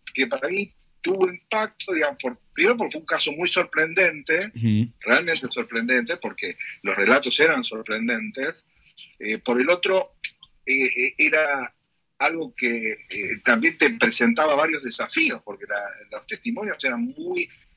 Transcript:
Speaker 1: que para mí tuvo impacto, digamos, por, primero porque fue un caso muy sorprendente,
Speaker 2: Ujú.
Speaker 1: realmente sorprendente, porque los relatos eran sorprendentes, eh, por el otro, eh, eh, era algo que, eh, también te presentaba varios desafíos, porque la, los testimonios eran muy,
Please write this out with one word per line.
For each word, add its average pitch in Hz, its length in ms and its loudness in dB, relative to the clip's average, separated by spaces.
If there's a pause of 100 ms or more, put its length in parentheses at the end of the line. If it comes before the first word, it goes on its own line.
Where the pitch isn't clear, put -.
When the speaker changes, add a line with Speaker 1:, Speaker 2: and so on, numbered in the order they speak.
(140)
Speaker 1:
que 127 140 0
para 139 200 -2
mí 202 240 -4 (280)
tuvo 185 280 2
impacto, 214 640 -4
digamos, 151 300 0
por, 123 160 -4 (140)
primero 208 240 4
porque 180 160 -2
fue - 80 -8
un - 60 -16
caso - 260 0
muy 175 160 -2
sorprendente, 165 1040 0
Speaker 2:
Ujú. 113 460 2
Speaker 1:
realmente 143 480 2
sorprendente, 117 680 0
porque 95 380 -8 (260)
los 95 120 -2
relatos 123 460 4
eran 147 240 4
sorprendentes, 110 1000 -4 (540)
eh, 107 200 -4
por 123 220 0
el 139 100 4
otro, 185 420 2 (540)
eh, 131 200 2
eh, 123 320 -2
era 147 560 0 (440)
algo 151 380 -2
que, 117 340 -2 (200)
eh, 98 340 -6
también 123 340 2
te 143 120 4
presentaba 120 680 2
varios 156 260 0
desafíos, 123 600 -2
porque 101 240 -12
la, 104 100 -4 (320)
los - 160 -12
testimonios - 560 -6
eran 120 220 -2 (120)
muy, 349 320 -6 (280)